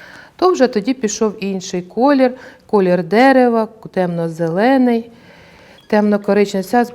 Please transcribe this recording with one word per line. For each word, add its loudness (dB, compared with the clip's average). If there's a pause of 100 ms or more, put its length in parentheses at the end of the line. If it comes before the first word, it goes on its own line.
(360)
то 2
вже 2
тоді -4
пішов -4
інший -8
колір, 0 (340)
колір 0
дерева, 2 (240)
темно-зелений, -2 (760)
темно-коричневий. 0
Ця, 0